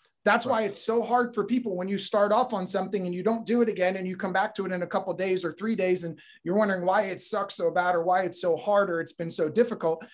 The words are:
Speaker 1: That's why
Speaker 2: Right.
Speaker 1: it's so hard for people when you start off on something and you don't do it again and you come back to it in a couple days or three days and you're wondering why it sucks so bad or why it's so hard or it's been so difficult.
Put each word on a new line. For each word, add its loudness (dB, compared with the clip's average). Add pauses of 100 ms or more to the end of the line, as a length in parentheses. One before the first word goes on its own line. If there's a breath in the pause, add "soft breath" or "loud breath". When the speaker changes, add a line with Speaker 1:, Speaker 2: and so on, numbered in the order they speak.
(240)
Speaker 1:
That's 4
why 2
Speaker 2:
Right. -2
Speaker 1:
it's -10
so 0
hard 2
for 0
people -2
when -4
you 0
start 2
off 2
on -2
something -2
and -4
you -4
don't 0
do 2
it 4
again 0
and -6
you -4
come -4
back 0
to -4
it -4
in -2
a -2
couple -2
days 0
or -4
three -2
days 2
and -8 (240 loud breath)
you're -2
wondering 2
why 4
it -6
sucks -4
so -2
bad 2
or 2
why 2
it's -6
so 2
hard 2
or -2
it's -8
been -6
so 0
difficult. 0